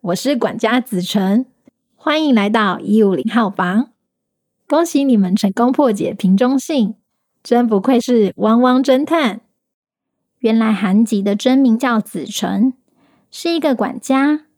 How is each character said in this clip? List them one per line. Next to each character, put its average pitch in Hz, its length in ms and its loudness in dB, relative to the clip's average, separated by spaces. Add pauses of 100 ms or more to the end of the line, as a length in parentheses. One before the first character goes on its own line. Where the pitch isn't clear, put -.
我 180 120 -4
是 269 220 -2
管 226 200 -4
家 240 240 0
子 190 220 -4
晨， 202 440 0 (500)
欢 311 280 -2
迎 285 80 2
来 208 160 2
到 214 300 0
一 214 240 2
五 196 140 2
零 135 120 -4
号 214 220 0
房。 190 400 -2 (800)
恭 320 180 2
喜 285 160 0
你 262 140 2
们 190 180 2
成 202 160 0
功 240 220 0
破 262 200 2
解 202 220 -4
瓶 190 220 2
中 254 200 2
信， 262 380 -2 (480)
真 240 240 0
不 220 140 0
愧 247 200 2
是 226 360 0
汪 220 260 2
汪 254 220 2
侦 269 200 2
探。” 302 360 -2 (1000)
原 226 180 0
来 220 160 0
韩 202 320 2
吉 214 160 -2
的 202 140 -2
真 254 240 0
名 247 180 2
叫 240 240 0
子 175 240 -8
晨， 196 500 -2 (540)
是 - 220 -8
一 330 80 -2
个 294 160 0
管 - 240 -6
家。 277 480 -2 (120)